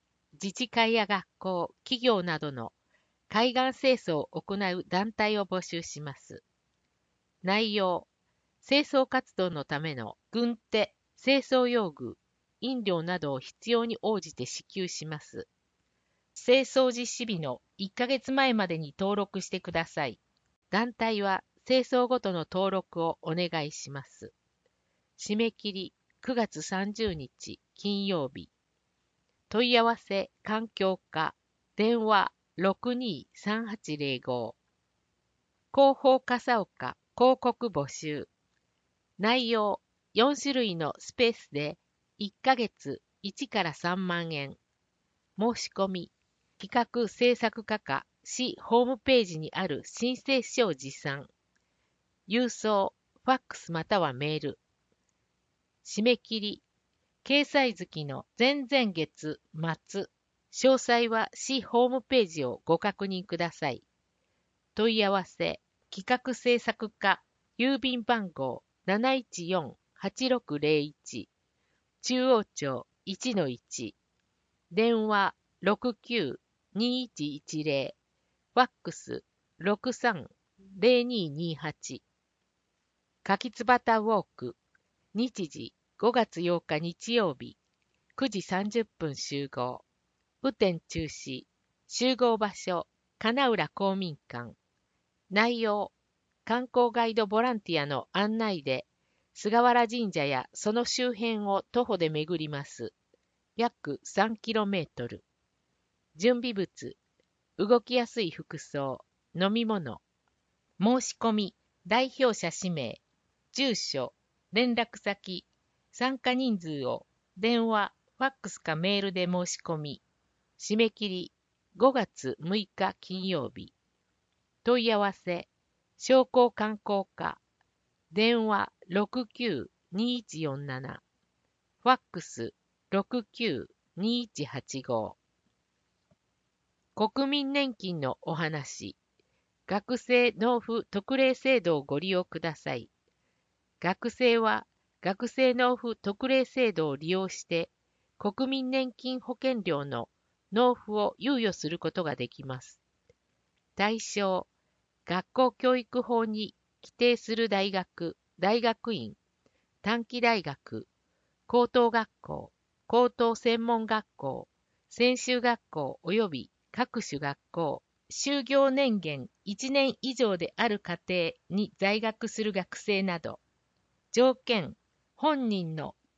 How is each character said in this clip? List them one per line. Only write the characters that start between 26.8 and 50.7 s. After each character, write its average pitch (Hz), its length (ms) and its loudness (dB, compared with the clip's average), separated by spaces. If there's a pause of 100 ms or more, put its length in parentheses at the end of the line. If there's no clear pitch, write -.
十 208 220 -2
日 - 460 -14 (140)
金 202 320 -4
曜 165 260 -2
日。 85 180 -16 (1000)
問 240 200 2
い 240 80 6
合 226 60 6
わ 233 120 2
せ、 - 340 -4 (120)
環 220 260 -4
境 190 320 0 (100)
課。 156 240 -2 (420)
電 220 280 2
話、 214 280 4 (240)
六 196 380 0
二 233 380 -4
三 220 340 -4
八 196 300 -8
零 139 240 -2
五。 120 340 -4 (1200)
広 277 240 6
報 262 220 6
笠 240 400 0
岡、 - 380 -8 (180)
広 254 240 6
告 240 280 -2
募 143 180 -2
集。 147 420 -8 (920)
内 233 300 2
容、 214 320 0 (320)
四 277 240 4
種 277 160 -2
類 226 240 0
の 156 220 -2
ス - 160 -18
ペ 233 160 4
ー - 20 0
ス - 180 -20
で、 147 280 -6 (400)
一 202 240 -8
ヶ 262 140 4
月 - 440 -6 (220)
一 202 260 -10
か 208 140 -2
ら 160 100 -2
三 180 340 -4
万 170 280 -4
円。 139 240 -8 (800)
申 226 160 2
し - 200 -8
込 196 140 0
み、 180 220 -8 (500)
企 226 320 -2
画 240 160 0
制 247 260 4
作 226 300 -2
課 214 140 -2
か、 135 260 -4 (200)
市 - 360 -6
ホ 233 220 4
ー 240 40 4
ム 254 120 -2
ペ 254 240 6
ー - 20 0
ジ 165 140 -6
に 156 140 -8
あ 185 140 -2
る 147 200 -4
申 247 300 -4
請 262 260 0
書 - 240 0
を 165 80 0